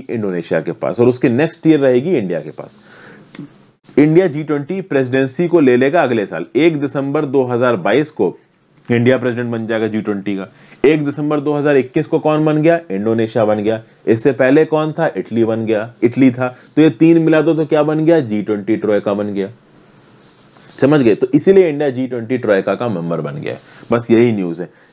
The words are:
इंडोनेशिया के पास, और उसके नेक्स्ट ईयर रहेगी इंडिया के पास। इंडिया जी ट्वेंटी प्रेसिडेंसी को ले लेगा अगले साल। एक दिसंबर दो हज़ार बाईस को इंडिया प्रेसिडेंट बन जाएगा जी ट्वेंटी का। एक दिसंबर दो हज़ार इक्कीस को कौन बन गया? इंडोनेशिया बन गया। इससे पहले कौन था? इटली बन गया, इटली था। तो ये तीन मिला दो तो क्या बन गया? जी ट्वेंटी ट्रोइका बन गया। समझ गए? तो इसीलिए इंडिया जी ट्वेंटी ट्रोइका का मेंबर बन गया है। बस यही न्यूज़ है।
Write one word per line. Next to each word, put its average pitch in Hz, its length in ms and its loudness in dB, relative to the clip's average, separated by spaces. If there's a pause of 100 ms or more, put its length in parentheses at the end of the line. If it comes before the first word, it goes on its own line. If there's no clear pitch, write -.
इंडोनेशिया 90 520 -4
के 80 100 -6
पास, 80 280 -4
और 120 80 4
उसके 123 220 2
नेक्स्ट 147 380 -2
ईयर 156 120 4
रहेगी 135 320 2
इंडिया 92 280 -2
के 78 120 -12
पास। - 260 -18 (1200)
इंडिया 160 300 4
जी 151 160 -6
ट्वेंटी 147 380 -6
प्रेसिडेंसी 135 680 -2
को 170 120 4
ले 123 180 4
लेगा 143 260 2
अगले 117 220 0
साल। 85 200 -8 (100)
एक 151 260 2
दिसंबर 143 440 -4
दो 135 180 0
हज़ार 123 340 0
बाईस 117 340 0
को 92 240 -2 (540)
इंडिया 120 280 2
प्रेसिडेंट 120 340 -4
बन 113 160 -6
जाएगा 110 200 -2
जी 107 140 -4
ट्वेंटी 101 340 -4
का। 95 120 -8 (380)
एक 156 200 4
दिसंबर 147 340 -4
दो 147 140 -2
हज़ार 147 240 0
इक्कीस 131 300 -2
को 156 120 -2
कौन 156 260 0
बन 151 160 0
गया? 170 180 2 (120)
इंडोनेशिया 110 540 -2
बन 107 140 0
गया। 110 220 -2 (260)
इससे 117 260 2
पहले 135 320 4
कौन 156 260 -2
था? 156 260 -2
इटली 117 280 -2
बन 113 200 -2
गया, 110 240 -2 (140)
इटली 123 280 4
था। 127 160 -4 (280)
तो 147 60 4
ये 160 100 6
तीन 165 300 4
मिला 160 200 2
दो 160 120 2
तो 156 120 -2
क्या 151 180 2
बन 156 220 -2
गया? 165 160 4
जी 107 200 -4
ट्वेंटी 104 360 -2
ट्रोइका 104 360 0
बन 104 200 -4
गया। 98 160 -4 (1300)
समझ 147 240 2
गए? 113 140 4
तो - 180 -2
इसीलिए 190 360 4
इंडिया 147 200 -2
जी 127 180 -4
ट्वेंटी 120 300 -6
ट्रोइका 101 380 0
का 120 140 -4
मेंबर 85 320 -4
बन 73 140 -8
गया 58 180 -8
है। - 60 -16 (320)
बस 117 200 0
यही 117 200 6
न्यूज़ 90 300 -4
है। 82 80 -12 (240)